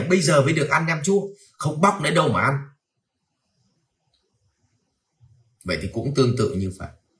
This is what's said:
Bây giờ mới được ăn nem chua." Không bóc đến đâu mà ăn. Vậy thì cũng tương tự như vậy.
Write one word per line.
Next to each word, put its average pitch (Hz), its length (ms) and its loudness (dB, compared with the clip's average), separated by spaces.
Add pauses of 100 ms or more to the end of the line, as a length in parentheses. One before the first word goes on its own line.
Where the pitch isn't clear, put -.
(100)
Bây 190 100 4
giờ 147 220 4
mới 160 100 2
được 151 160 0
ăn 160 180 0
nem 160 160 -2
chua." 196 260 0 (300)
Không 151 220 -4
bóc 202 220 4
đến - 120 0
đâu - 140 4
mà 95 140 0
ăn. 135 120 2 (3000)
Vậy 85 180 -4
thì 98 100 -6
cũng 139 220 -6
tương 123 220 2
tự 98 180 -2
như 95 240 -4
vậy. - 100 -12 (320)